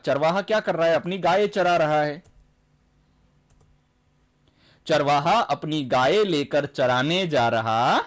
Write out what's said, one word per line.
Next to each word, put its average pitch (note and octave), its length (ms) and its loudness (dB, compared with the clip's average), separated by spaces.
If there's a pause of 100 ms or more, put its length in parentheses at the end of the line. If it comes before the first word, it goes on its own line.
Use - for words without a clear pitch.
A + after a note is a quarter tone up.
चरवाहा D#3 340 2
क्या G#3+ 180 -2
कर G3 160 -2
रहा E3 120 0
है? E3 80 4
अपनी E3+ 220 -4
गाय F#3 300 2
चरा F3 300 0
रहा D3+ 240 2
है. D3+ 220 -6 (2750)
चरवाहा D3 520 2
अपनी D3+ 440 -4
गाय C3 400 2
लेकर D3 420 -2
चराने C#3 640 -2
जा B2+ 220 0
रहा A#2 580 0